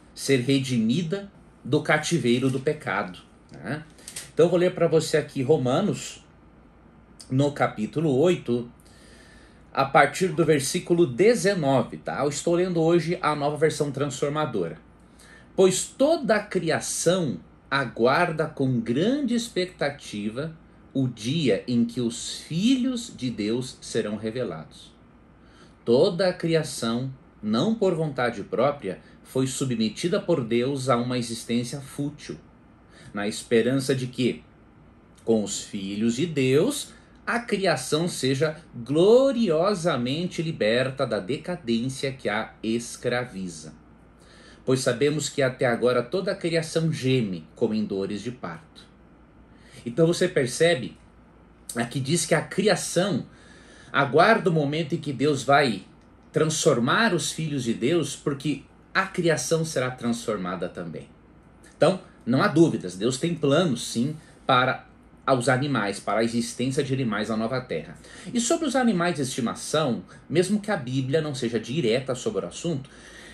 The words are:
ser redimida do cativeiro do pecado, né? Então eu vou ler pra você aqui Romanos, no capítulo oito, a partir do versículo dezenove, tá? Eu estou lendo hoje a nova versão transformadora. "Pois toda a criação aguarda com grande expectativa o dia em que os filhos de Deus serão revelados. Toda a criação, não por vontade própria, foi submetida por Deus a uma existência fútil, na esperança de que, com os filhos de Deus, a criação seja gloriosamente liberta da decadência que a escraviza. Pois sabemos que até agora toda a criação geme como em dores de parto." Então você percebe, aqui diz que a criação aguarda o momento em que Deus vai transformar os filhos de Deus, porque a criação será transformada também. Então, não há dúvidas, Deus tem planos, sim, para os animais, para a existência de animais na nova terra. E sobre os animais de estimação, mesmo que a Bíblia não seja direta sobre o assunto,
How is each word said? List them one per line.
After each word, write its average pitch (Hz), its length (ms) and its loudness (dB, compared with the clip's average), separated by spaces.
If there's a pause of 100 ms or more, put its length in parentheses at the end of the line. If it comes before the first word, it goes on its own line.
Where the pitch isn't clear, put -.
(140)
ser - 240 2
redimida 135 920 0 (320)
do 143 200 0
cativeiro 135 640 2
do 131 100 -2
pecado, 107 600 -4 (320)
né? 123 320 -10 (500)
Então 160 140 6
eu - 20 -4
vou 180 80 2
ler 175 160 2
pra 165 140 2
você 160 280 2
aqui 139 280 -2
Romanos, 143 840 0 (1040)
no 139 220 2
capítulo 131 680 0
oito, 127 500 2 (1040)
a 135 140 2
partir 147 440 4
do 160 140 0
versículo 170 640 2
dezenove, 156 920 2
tá? 87 260 -6
Eu 185 60 0
estou - 260 0
lendo 180 260 0
hoje 165 400 2
a 151 140 0
nova 147 220 -2
versão 147 340 0
transformadora. 131 880 -4 (760)
"Pois 190 300 4
toda 277 520 2
a 202 60 -2
criação 165 960 -2 (300)
aguarda 143 800 2
com 131 320 0
grande 214 560 0
expectativa 151 1200 -6 (380)
o 135 120 2
dia 113 600 0
em 120 180 2
que 120 160 -4
os - 380 -6
filhos 240 760 -2
de 127 140 -6
Deus 113 520 -4
serão 107 340 -4
revelados. 107 760 -8 (920)
Toda 175 420 4
a 180 60 2
criação, 135 800 -2 (300)
não 127 320 0
por 190 180 2
vontade 127 480 -2
própria, 107 580 -2 (220)
foi 131 240 -2
submetida 131 760 -2
por 165 200 2
Deus 123 460 -2
a 127 80 4
uma 123 220 -2
existência 120 640 -4
fútil, 143 560 -10 (760)
na 104 140 -4
esperança 123 640 2
de 127 140 -2
que, 120 340 -2 (840)
com 110 180 4
os - 180 -6
filhos 104 540 -2
de 156 100 0
Deus, 147 680 2 (320)
a 214 120 -2
criação 180 680 -2
seja 156 480 -2 (180)
gloriosamente 170 1700 2
liberta 131 640 0
da 110 140 -2
decadência 131 920 -4
que 123 160 -6
a 104 240 -4 (100)
escraviza. 107 1120 -6 (920)
Pois 131 140 2
sabemos 143 480 0
que - 140 -4
até 131 240 0
agora 120 360 2
toda 185 300 -4
a 185 40 -4
criação 165 560 0
geme 113 600 0
como 107 200 0
em 107 100 0
dores 98 380 -4
de 117 100 -8
parto." - 560 -14 (960)
Então 139 220 4
você 175 220 2
percebe, 156 680 0 (800)
aqui 120 240 -4
diz 156 260 0
que - 80 0
a 151 80 2
criação 180 840 0 (640)
aguarda 156 580 4
o 170 40 4
momento 156 420 0
em 160 40 -4
que 147 120 -6
Deus 135 320 0
vai 139 400 4 (480)
transformar 156 800 2
os - 160 -2
filhos 143 360 -4
de 113 80 0
Deus, 135 420 0
porque 143 480 -4 (300)
a 190 120 0
criação 165 580 0
será 127 280 -2
transformada 95 760 -4
também. 82 400 -12 (680)
Então, 185 260 2 (240)
não 131 160 2
há 202 60 4
dúvidas, 127 480 2
Deus 117 240 -2
tem 170 160 -2
planos, 151 500 0
sim, 139 320 -4 (280)
para 131 420 0 (500)
os 120 100 -2
animais, 127 520 0
para 107 220 0
a - 20 2
existência 123 600 -2
de 131 100 -4
animais 107 360 -2
na 110 80 -2
nova 120 240 -2
terra. - 340 -8 (380)
E 240 80 0
sobre 330 260 0
os 240 80 0
animais 180 400 2
de 147 60 -4
estimação, 123 840 -2 (240)
mesmo 185 320 2
que 214 120 -4
a 196 60 0
Bíblia 135 440 0
não 151 140 -4
seja 117 240 -2
direta 127 560 0
sobre 98 280 -4
o 87 40 -8
assunto, 147 420 -6 (440)